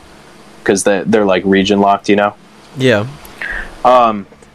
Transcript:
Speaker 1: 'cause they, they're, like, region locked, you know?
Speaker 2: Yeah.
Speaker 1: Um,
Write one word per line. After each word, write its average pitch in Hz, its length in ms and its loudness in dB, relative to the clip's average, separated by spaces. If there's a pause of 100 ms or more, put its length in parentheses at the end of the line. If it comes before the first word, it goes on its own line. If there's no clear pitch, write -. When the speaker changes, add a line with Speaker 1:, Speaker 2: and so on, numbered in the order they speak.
(640)
Speaker 1:
'cause 98 200 -2
they, 98 220 -2
they're, 104 200 0
like, 92 200 0
region 98 340 2
locked, 101 300 0
you 104 60 4
know? 104 180 0 (420)
Speaker 2:
Yeah. 123 300 0 (800)
Speaker 1:
Um, 117 400 2 (300)